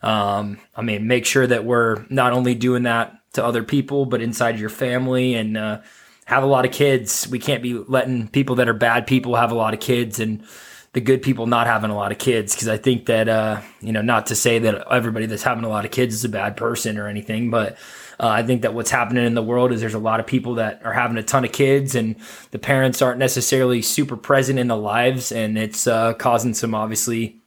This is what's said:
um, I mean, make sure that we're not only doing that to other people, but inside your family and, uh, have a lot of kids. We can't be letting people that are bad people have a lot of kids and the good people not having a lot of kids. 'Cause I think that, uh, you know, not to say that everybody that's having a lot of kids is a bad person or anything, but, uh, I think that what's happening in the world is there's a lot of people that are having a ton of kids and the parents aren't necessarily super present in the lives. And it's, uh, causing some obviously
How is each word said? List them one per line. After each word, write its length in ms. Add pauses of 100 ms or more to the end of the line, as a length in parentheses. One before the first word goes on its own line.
um, 560 (160)
I 80
mean, 240
make 180
sure 220
that 180
we're 460
not 220
only 240
doing 280
that 280 (220)
to 100
other 180
people, 420
but 160
inside 380
your 120
family 640
and, 220
uh, 220 (460)
have 180
a 40
lot 180
of 80
kids. 560
We 100
can't 240
be 120
letting 540
people 280
that 120
are 60
bad 320
people 300
have 160
a 40
lot 180
of 60
kids 380
and 240 (500)
the 80
good 220
people 240
not 220
having 240
a 20
lot 160
of 80
kids. 380
'Cause 100
I 100
think 300
that, 220
uh, 320 (200)
you 120
know, 100
not 240
to 80
say 240
that 320
everybody 360
that's 180
having 180
a 60
lot 160
of 80
kids 240
is 80
a 40
bad 280
person 420
or 80
anything, 420
but, 280 (420)
uh, 80
I 160
think 200
that 120
what's 160
happening 340
in 100
the 80
world 280
is 100
there's 140
a 60
lot 180
of 80
people 300
that 260
are 100
having 240
a 60
ton 220
of 80
kids 420
and 220 (340)
the 80
parents 420
aren't 200
necessarily 600
super 340
present 420
in 80
the 100
lives. 540
And 260
it's, 300
uh, 280
causing 400
some 200
obviously 720